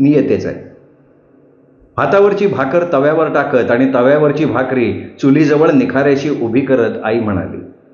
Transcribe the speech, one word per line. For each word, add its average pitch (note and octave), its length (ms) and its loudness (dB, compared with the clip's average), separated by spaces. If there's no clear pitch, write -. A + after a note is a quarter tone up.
मी C#3 100 4
येतेच D3 360 0
आहे." - 280 -12
हातावरची G3 480 2
भाकर E3+ 460 -2
तव्यावर D3+ 420 0
टाकत C3+ 360 0
आणि C3 240 2
तव्यावरची C#3+ 500 2
भाकरी A#2+ 580 -2
चुलीजवळ D3 500 2
निखाऱ्याशी C#3 600 0
उभी A#2 300 -2
करत B2+ 300 0
आई A2 160 -2
म्हणाली. G2 360 -4